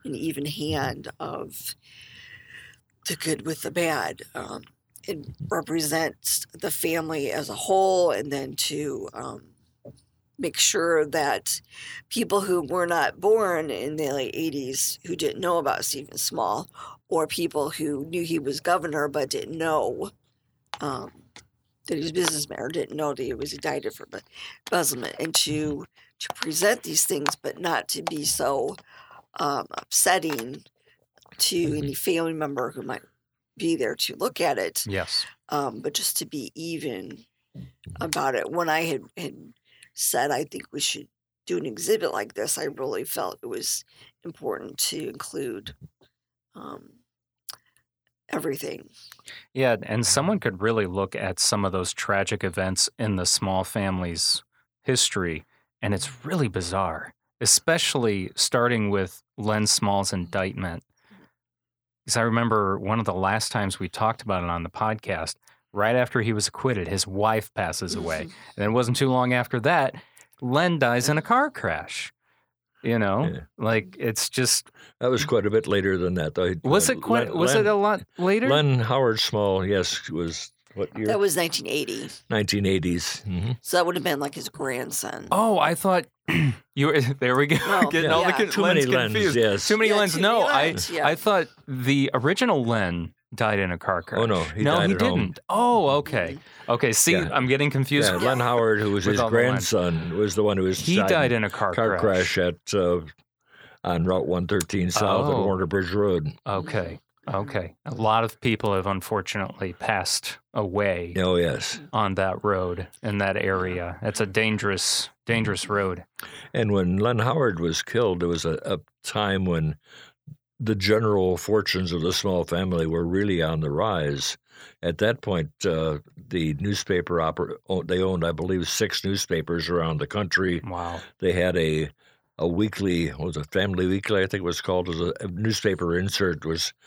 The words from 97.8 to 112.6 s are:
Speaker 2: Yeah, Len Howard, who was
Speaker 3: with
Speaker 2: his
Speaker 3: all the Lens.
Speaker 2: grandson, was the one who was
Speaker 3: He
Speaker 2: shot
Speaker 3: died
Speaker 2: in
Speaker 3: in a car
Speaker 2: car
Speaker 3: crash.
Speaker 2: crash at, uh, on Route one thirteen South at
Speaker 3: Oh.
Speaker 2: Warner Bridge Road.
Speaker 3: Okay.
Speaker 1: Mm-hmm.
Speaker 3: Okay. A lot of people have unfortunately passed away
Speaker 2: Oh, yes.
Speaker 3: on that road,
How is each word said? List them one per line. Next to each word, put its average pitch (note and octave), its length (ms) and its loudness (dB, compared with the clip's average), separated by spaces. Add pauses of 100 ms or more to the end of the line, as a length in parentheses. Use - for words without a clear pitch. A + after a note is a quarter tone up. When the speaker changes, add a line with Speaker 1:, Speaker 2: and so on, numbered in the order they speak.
Speaker 2:
Yeah, F2+ 80 2
Len B2 220 2
Howard, A#2 400 4
who G#2 120 2
was G2+ 140 0
Speaker 3:
with G#2 80 4
Speaker 2:
his G#2 60 2
Speaker 3:
all A2+ 80 2
the A2+ 80 4
Lens. A#2 340 4
Speaker 2:
grandson, E2+ 460 2
was G#2 200 2
the G#2+ 80 4
one G#2 120 4
who F#2+ 80 2
was F#2 140 2
Speaker 3:
He E3+ 180 0
Speaker 2:
shot G3 120 4
Speaker 3:
died D3 240 4
Speaker 2:
in A#2 60 2
Speaker 3:
in G#2+ 60 0
a G2 60 0
car G2 240 0
Speaker 2:
car G#2+ 240 2
Speaker 3:
crash. F#2 360 4
Speaker 2:
crash - 40 -2
at, F2 360 0
uh, F2 260 4 (800)
on E2+ 240 0
Route F#2 200 2
one F2+ 200 0
thirteen F2+ 440 0
South G2+ 380 2
at C#3+ 60 2
Speaker 3:
Oh. A2 100 2
Speaker 2:
Warner F#2+ 220 0
Bridge F2+ 260 0
Road. F#2 400 2 (140)
Speaker 3:
Okay. F#2+ 540 -4 (280)
Speaker 1:
Mm-hmm. B2+ 120 -2
Speaker 3:
Okay. G2 340 -6 (120)
A - 80 -6
lot A2 280 2
of - 180 -4
people A2 340 0
have F#2+ 120 0
unfortunately F#2+ 880 -4
passed - 640 -2 (140)
away F#2 640 0
Speaker 2:
Oh, F#2 200 4
yes. - 440 0 (120)
Speaker 3:
on G#2 220 2
that F#2+ 300 0
road, F#2 420 0 (160)